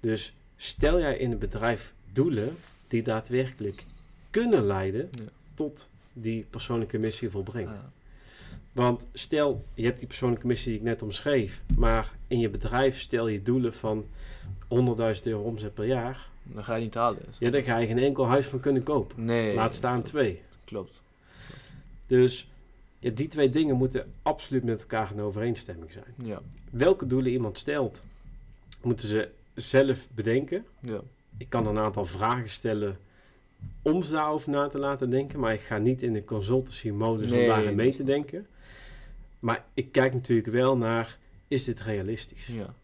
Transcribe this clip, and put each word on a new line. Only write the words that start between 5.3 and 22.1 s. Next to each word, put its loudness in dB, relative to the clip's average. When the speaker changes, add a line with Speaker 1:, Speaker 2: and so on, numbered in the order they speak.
Speaker 1:
tot -6
die -4
persoonlijke -2
missie -2
volbrengen. -6
Speaker 2:
Ah. -12
Speaker 1:
Want 2
stel, 0
je -4
hebt 2
die -10
persoonlijke -2
missie 0
die -2
ik -8
net 0
omschreef, 0
maar 4
in 0
je 4
bedrijf 2
stel 0
je -2
doelen 2
van -2
honderdduizend 2
euro -2
omzet -6
per -4
jaar. -2
Speaker 2:
Dan -12
ga -4
je -2
niet -6
halen, 2
dus. -16
Speaker 1:
Ja, 4
dan 2
ga 2
je 2
geen 2
enkel 4
huis 4
van -4
kunnen 2
kopen. -2
Speaker 2:
Nee. 2
Speaker 1:
Laat 2
staan 0
twee. 0
Speaker 2:
Klopt. -10
Speaker 1:
Dus, 4